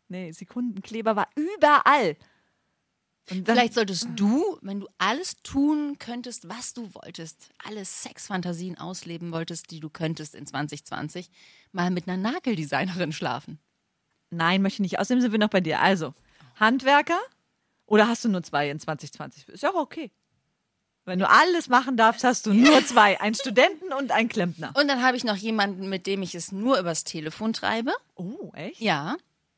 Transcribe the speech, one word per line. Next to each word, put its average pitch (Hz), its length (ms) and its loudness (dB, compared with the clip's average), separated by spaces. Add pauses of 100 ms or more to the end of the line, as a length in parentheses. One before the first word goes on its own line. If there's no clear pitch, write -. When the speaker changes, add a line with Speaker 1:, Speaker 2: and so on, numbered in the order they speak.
Speaker 1:
nee, 180 220 -10
Sekundenkleber 220 840 -4
war 202 200 0
überall. 294 800 4 (1120)
Und 185 160 -6
dann 226 80 4
Speaker 2:
Vielleicht 240 180 2
solltest 202 420 -2
du, 269 460 0
wenn 196 200 -10
du - 60 -14 (120)
alles 247 420 -4
tun 294 560 -2
könntest, 240 500 -12
was 226 280 -10
du 226 180 -14
wolltest, - 560 -16 (160)
alle 208 180 -10
Sexfantasien 180 920 -6
ausleben 170 540 -10
wolltest, 165 400 -8
die 160 80 -16
du 156 100 -12
könntest 156 460 -8
in 143 100 -16
zwanzig 147 400 -8
zwanzig, - 460 -10 (400)
mal 180 180 -2
mit 180 180 -4
einer 185 100 -4 (140)
Nageldesignerin 175 800 -2
schlafen. 123 460 -6 (720)
Speaker 1:
Nein, 170 320 0
möchte 196 140 0
ich 196 160 -2
nicht. - 80 -2
Außerdem 247 220 0
sind 240 100 2
wir 214 80 2
noch 214 100 2
bei 190 120 2
dir. 160 200 0
Also, 165 320 2 (460)
Handwerker 269 600 4 (680)
oder 214 200 6
hast 120 160 -2
du 240 60 0
nur 180 140 0
zwei 147 260 -2
in 151 100 -6
zwanzig 151 320 -8
zwanzig? 139 380 -16
Ist - 140 -16
ja 302 80 2
auch 392 100 -2
okay. 294 300 -8 (920)
Wenn 185 160 -4
du 196 80 2
alles 320 400 6
machen 247 300 2
darfst, 226 260 4
hast 247 220 2
du 196 80 2
nur 277 320 8
zwei. 220 340 6
Einen 214 160 0
Studenten 302 560 2
und 269 200 -4
einen 226 180 2
Klempner. 170 500 -4
Speaker 2:
Und 294 80 4
dann 269 140 0
habe 254 160 2
ich 240 80 -6
noch 214 100 0
jemanden, 202 540 -2
mit 190 180 -4
dem 196 140 -2
ich 175 140 -8
es 170 180 -8
nur 220 260 2
übers 170 240 -2
Telefon 165 500 -6
treibe. 226 380 -2 (240)
Speaker 1:
Oh, 202 380 -12
echt? 190 260 -14
Speaker 2:
Ja. 180 380 -2 (400)